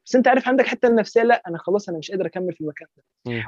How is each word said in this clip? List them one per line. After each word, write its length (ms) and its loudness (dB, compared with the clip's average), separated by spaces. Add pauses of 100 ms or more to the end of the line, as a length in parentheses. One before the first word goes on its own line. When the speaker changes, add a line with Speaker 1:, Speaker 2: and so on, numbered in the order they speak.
Speaker 1:
بس 100 -2
أنت 120 4
عارف 200 2
عندك 200 2
حتة 200 0
النفسية، 360 2
لأ، 240 2
أنا 100 -8
خلاص 320 -4
أنا 80 -6
مش 140 -12
قادر 140 -4
أكمل 280 -6
في 80 -14
المكان 260 -10 (100)
ده. 60 -20 (220)
Speaker 2:
مم. 220 -6